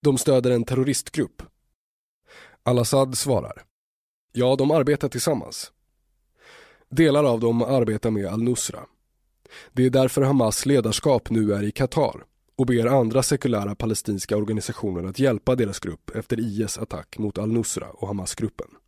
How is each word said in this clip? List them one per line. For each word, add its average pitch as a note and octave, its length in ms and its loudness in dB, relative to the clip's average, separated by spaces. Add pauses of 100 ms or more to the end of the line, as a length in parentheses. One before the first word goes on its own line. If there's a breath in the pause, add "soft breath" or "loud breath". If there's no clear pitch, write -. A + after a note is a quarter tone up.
De C3+ 100 4
stöder B2+ 340 2
en A#2+ 120 2
terroristgrupp. C3 800 -2 (1200 loud breath)
Al-Assad B2 540 2
svarar: G2+ 480 -2 (640)
"Ja, B2 240 2
de C#3 160 2
arbetar D3 380 2
tillsammans. - 640 -6 (1160 loud breath)
Delar D3 340 4
av A#2+ 160 2
dem A#2 220 2
arbetar A2+ 500 0
med G2+ 140 -2
al-Nusra. A2+ 640 -4 (840 loud breath)
Det B2+ 140 2
är B2+ 40 4
därför C3 320 2
Hamas C3+ 440 2
ledarskap B2+ 640 2
nu A2 240 2
är G2+ 100 -2
i G#2 80 -2
Qatar - 540 -2 (300)
och C3 100 2
ber A#2+ 200 2
andra B2 380 2
sekulära G#2 520 0
palestinska G#2+ 640 -4
organisationer G#2 680 -4
att F#2 160 -8
hjälpa B2+ 360 2
deras G#2 240 -2
grupp - 300 -10
efter A2+ 300 -4
I A2+ 240 -2
S - 140 -6
attack - 400 -12
mot G#2 200 -4
al-Nusra A2 520 -2
och - 180 -10
Hamas-gruppen." G2+ 640 -6 (180)